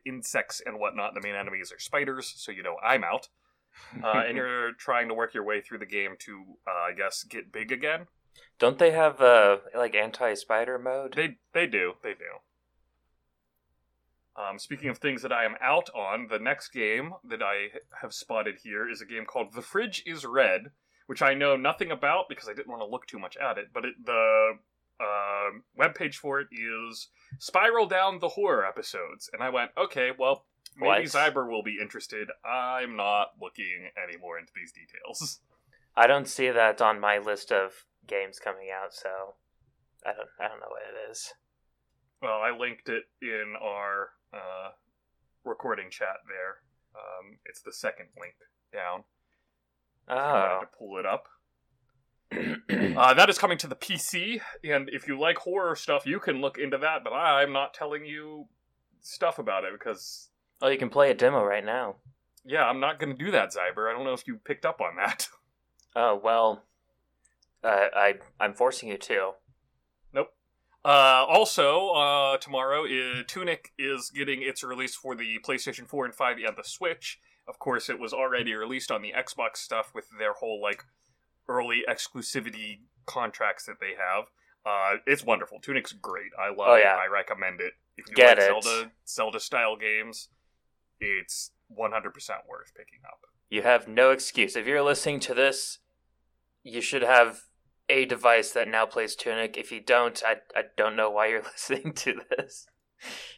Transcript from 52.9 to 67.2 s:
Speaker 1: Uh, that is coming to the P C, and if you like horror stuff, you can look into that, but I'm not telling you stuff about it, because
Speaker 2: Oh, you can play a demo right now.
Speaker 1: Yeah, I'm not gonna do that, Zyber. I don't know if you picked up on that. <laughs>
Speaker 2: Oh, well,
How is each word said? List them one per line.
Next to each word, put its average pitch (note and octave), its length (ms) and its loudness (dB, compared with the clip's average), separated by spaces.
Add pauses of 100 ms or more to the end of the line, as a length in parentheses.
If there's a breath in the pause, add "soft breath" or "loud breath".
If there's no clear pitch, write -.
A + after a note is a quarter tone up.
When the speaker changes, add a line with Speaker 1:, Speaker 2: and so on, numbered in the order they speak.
Speaker 1:
Uh, B2+ 180 8
that F#3+ 140 10
is F#3 100 0
coming F3+ 200 0
to - 80 -8
the C3 80 -10
P - 220 -8
C, G3 440 -6 (220 loud breath)
and C#3+ 300 -2
if C3+ 160 -8
you C3+ 100 -6
like D#3+ 200 2
horror F3 360 -2
stuff, C#3+ 320 -2
you F3 140 -4
can C#3 200 -4
look C3+ 180 -4
into C#3 200 -4
that, D#3 240 -2
but A#2 100 -6
I'm C#3+ 400 2
not C#3 220 -4
telling D3+ 300 -8
you D3+ 420 -14 (540)
stuff - 400 -4
about G2 240 -2
it, F#2+ 80 -6
because - 580 -10 (320)
Speaker 2:
Oh, C3+ 60 4
you C#3 100 2
can B2+ 120 -4
play C#3 200 6
a A#2 40 4
demo B2 280 4
right G2+ 220 0
now. A2+ 320 -2 (480)
Speaker 1:
Yeah, C3+ 200 4
I'm B2+ 160 2
not D3 200 0
gonna C#3+ 140 -4
do D#3 180 -4
that, G2+ 200 4
Zyber. G2 380 -2
I - 20 -4
don't B2+ 120 -6
know C3 80 -2
if B2 160 -8
you A#2 80 -8
picked - 300 -8
up - 140 -4
on E2+ 160 -2
that. - 360 -2
<laughs> - 60 -20 (580)
Speaker 2:
Oh, A#2 200 4
well, A2 480 2 (960)